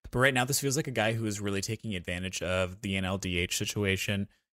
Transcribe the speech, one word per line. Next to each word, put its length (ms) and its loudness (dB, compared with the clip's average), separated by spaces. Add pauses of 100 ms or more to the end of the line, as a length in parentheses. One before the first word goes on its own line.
(120)
But 80 0
right 140 6
now, 120 4
this 140 0
feels 180 0
like 100 -2
a 40 -4
guy 220 2
who 120 -2
is 160 -2
really 200 0
taking 340 -4
advantage 460 -6
of 400 0
the 140 0
N 80 0
L 140 0
D 200 -2
H 200 0
situation, 720 0 (300)